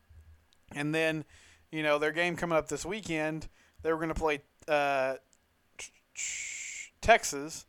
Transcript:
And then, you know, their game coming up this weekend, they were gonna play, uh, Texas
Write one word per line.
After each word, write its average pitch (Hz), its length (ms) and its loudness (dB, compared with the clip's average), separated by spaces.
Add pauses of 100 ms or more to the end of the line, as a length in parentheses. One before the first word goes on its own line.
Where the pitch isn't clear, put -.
(720)
And 147 220 -2
then, 160 300 0 (440)
you 156 140 -4
know, 147 160 4
their 151 140 2
game 170 240 0
coming 170 200 0
up 151 120 0
this 147 160 -4
weekend, 160 640 -4 (340)
they 160 80 2
were 160 80 2
gonna 160 140 -2
play, 151 260 0 (300)
uh, 139 460 2 (1900)
Texas 160 680 4